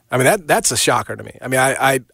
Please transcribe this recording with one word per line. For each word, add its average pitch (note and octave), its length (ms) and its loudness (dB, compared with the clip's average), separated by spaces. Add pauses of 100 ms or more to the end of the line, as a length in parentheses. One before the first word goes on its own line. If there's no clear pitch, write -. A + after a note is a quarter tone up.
(120)
I B2+ 60 0
mean, C3 80 2
that, F3 220 2
that's E3+ 240 2
a A#2+ 60 -4
shocker A2+ 380 -2
to G#2+ 80 -14
me. - 180 -18
I - 60 -10
mean, C3 120 0
I, C3+ 340 2
I, C3+ 60 -2 (140)